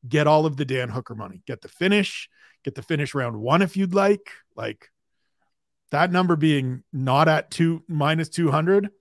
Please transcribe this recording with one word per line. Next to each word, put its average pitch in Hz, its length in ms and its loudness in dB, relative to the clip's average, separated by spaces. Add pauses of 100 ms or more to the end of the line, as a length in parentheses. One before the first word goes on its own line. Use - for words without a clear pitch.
Get 147 200 2
all 156 180 4
of 151 100 -2
the 147 80 -4
Dan 127 240 -4
Hooker 120 260 -10
money. 101 320 -14
Get 123 160 -12
the - 60 -20
finish. 196 600 0 (340)
Get 139 120 -6
the 139 60 -12
finish 147 320 -4
round 120 220 -2
one 127 260 2
if 185 140 -2
you'd 190 180 -2
like. 202 380 2 (240)
Like, 113 360 -10 (1000)
that 165 180 2
number 180 280 2
being 139 460 0 (100)
not 135 340 2
at 156 240 0
two, 165 340 0
minus 156 440 -2
two 165 200 0
hundred 185 520 0